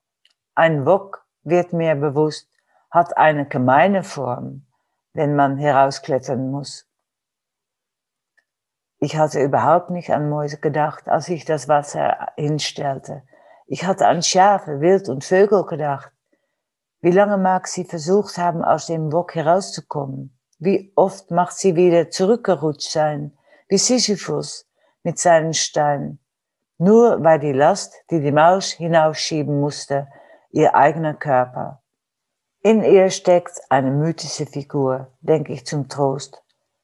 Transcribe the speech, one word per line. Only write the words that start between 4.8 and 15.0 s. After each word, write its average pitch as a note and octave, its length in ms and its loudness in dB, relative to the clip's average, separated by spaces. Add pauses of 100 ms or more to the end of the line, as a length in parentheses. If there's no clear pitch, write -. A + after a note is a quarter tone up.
wenn D3 240 -2
man C#3 200 2
herausklettern C3+ 920 0
muss. C#3 340 -12 (2250)
Ich D3 180 -6
hatte D#3 240 0
überhaupt C#3 500 2
nicht F3 200 -8
an D3+ 180 -2
Mäuse D3 300 -6
gedacht, D3+ 500 -4
als D3+ 200 -2
ich E3 160 -6
das D#3 240 -4
Wasser D3 680 -2
hinstellte. D3 880 -6 (460)
Ich C#3 160 -2
hatte F#3 240 2
an D3+ 120 2
Schafe, F#3 600 2
Wild F#3 280 2